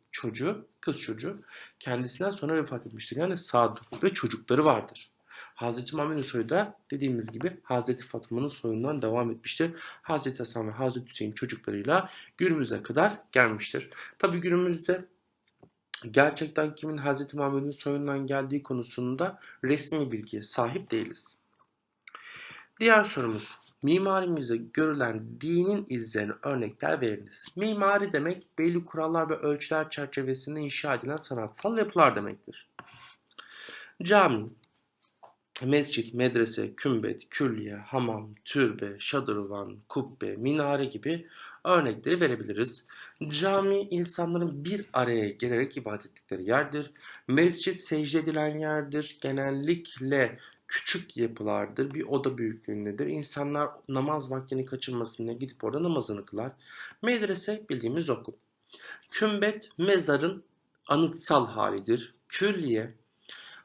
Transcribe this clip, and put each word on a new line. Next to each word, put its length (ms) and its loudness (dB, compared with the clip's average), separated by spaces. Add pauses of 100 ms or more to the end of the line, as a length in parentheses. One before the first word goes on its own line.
(120)
çocuğu, 560 -4 (140)
kız 200 -4
çocuğu 400 -6 (380)
kendisinden 520 -2
sonra 240 -2
vefat 320 -2
etmiştir. 280 -10
Yani 220 0
Sadık 680 2
ve 100 6
çocukları 520 2
vardır. 460 2 (440)
Hazreti 400 -4
Muhammed'in 260 0
soyu 280 -2
da 300 0 (120)
dediğimiz 400 -2
gibi 320 -4
Hazreti 400 0
Fatma'nın 440 -4
soyundan 540 -2
devam 300 2
etmiştir. 400 -2 (300)
Hazreti 360 -2
Hasan 300 -4
ve 40 -4
Hazreti 380 -2
Hüseyin 220 -6
çocuklarıyla 800 -2 (280)
günümüze 460 2
kadar 360 2 (120)
gelmiştir. 580 4 (300)
Tabi 200 2
günümüzde 680 2 (1040)
gerçekten 640 4
kimin 220 -6
Hazreti 400 -2
Muhammed'in 340 0
soyundan 560 -2
geldiği 360 -2
konusunda 760 -4 (240)
resmi 480 0
bilgiye 320 -6
sahip 480 -2
değiliz. 460 -6 (1400)
Diğer 240 10
sorumuz. 580 -2 (220)
Mimarimizde 760 2
görülen 840 0
dinin 480 2
izlerine 440 -2 (100)
örnekler 580 0
veriniz. 440 -4 (100)
Mimari 560 2
demek 360 0 (120)
belli 260 2
kurallar 440 0
ve 60 0
ölçüler 540 0
çerçevesinde 720 -4
inşa 360 -2
edilen 200 -4
sanatsal 600 -4
yapılar 380 6
demektir. 540 -8 (1300)
Cami, 460 6 (1160)
mescit, 480 2
medrese, 640 2
kümbet, 540 -2
külliye, 460 -2
hamam, 600 -4 (100)
türbe, 540 0
şadırvan, 800 -4 (120)
kubbe, 460 -6
minare 500 0
gibi 420 -6 (360)
örnekleri 580 2
verebiliriz. 680 0 (400)
Cami 540 2
insanların 840 -2
bir 280 -4
araya 360 2
gelerek 480 -2
ibadet 280 -8
ettikleri 440 -8
yerdir. 420 0 (360)
Mescit 540 2
secde 380 0
edilen 400 0
yerdir. 600 -2
Genellikle 1160 0 (280)
küçük 500 -2
yapılardır. 760 -2
Bir 100 -4
oda 340 0
büyüklüğündedir. 720 -4
İnsanlar 600 -2 (200)
namaz 420 0
vaktini 340 -2
kaçırmasın 600 -4
diye 100 -4
gidip 280 -8
orada 200 0
namazını 420 0
kılar. 260 -6 (500)
Medrese 680 0
bildiğimiz 400 0
okul. 240 -4 (760)
Kümbet 680 0
mezarın 640 4 (440)
anıtsal 600 4
halidir. 680 0 (120)
Külliye, 640 0 (720)